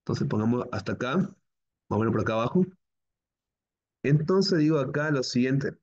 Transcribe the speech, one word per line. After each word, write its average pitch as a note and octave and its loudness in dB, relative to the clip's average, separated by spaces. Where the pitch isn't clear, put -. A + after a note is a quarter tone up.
Entonces - -4
pongamos A2+ 0
hasta G#2 -6
acá, B2+ -4
más G3 -2
o G#2 0
menos A2 2
por G#2+ 0
acá A2 0
abajo. C3 2
Entonces D#3+ 2
digo D3+ 2
acá C#3+ -2
lo C3+ 0
siguiente, C3 0